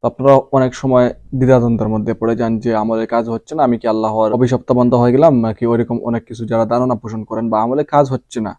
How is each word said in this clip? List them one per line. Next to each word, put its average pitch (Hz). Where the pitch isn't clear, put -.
তো -
আপনারা 135
অনেক 127
সময় 127
দ্বিধাদ্বন্দ্বের 120
মধ্যে 110
পড়ে 113
যান 113
যে 117
আমলের 110
কাজ 117
হচ্ছে 113
না, 156
আমি 120
কি 117
আল্লাহর 110
অভিশপ্ত 123
বান্দা 123
হয়ে 120
গেলাম 147
নাকি, 110
ওইরকম 117
অনেক 117
কিছু 113
যারা 113
ধারণা 120
পোষণ 110
করেন 113
বা 110
আমলে 135
কাজ 147
হচ্ছে -
না। 101